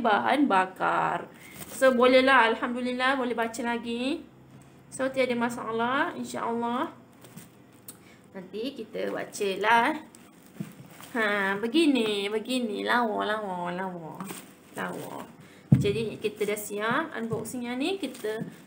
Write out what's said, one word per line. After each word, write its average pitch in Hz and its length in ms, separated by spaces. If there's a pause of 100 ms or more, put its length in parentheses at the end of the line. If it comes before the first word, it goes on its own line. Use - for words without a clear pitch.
bahan 233 400
bakar. 175 880 (400)
So, 262 240
bolehlah, 254 560
alhamdulillah, 247 640
boleh 247 160
baca 226 320
lagi. 240 640 (640)
So, 262 160
tiada 262 240
masalah, 240 880
insya-Allah. 233 720 (1400)
Nanti 208 400
kita 202 320
bacalah. 208 960 (1120)
Ha, 202 480
begini, 233 640
begini, 220 560
lawa, 214 400
lawa, 190 480
lawa. 175 480 (560)
Lawa. 87 480 (500)
Jadi, 208 460
kita 214 240
dah 208 160
siap 220 440 (140)
unboxing 226 480
yang 247 140
ni, 370 180
kita 220 460 (240)